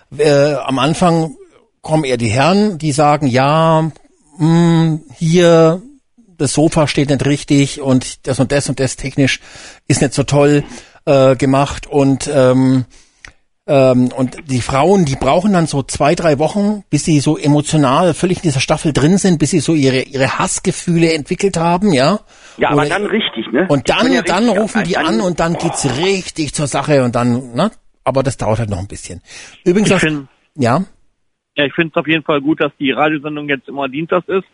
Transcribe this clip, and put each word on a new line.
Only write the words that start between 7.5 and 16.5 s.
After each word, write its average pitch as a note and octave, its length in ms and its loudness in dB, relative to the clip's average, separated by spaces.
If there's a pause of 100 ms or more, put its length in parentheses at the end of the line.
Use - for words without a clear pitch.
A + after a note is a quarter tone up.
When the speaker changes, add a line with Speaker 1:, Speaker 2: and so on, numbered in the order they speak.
Speaker 1:
und C3 460 -2
das C#3+ 140 -2
und C3 100 -2
das A#2+ 180 -2
und C3+ 120 -6
das C3 160 -2
technisch C3+ 420 -2 (480)
ist - 160 0
nicht - 120 0
so - 100 -2
toll, D3 400 2 (420)
äh, C3+ 300 4
gemacht C3+ 500 0
und, C#3 480 0
ähm, C3 500 4 (840)
ähm, C3 500 4
und C3 340 -6
die B2+ 120 -2
Frauen, E3 420 2
die C3+ 120 0
brauchen E3+ 360 0
dann E3 140 2
so C#3+ 160 -2
zwei, - 320 0
drei E3 240 0
Wochen, G3+ 520 -2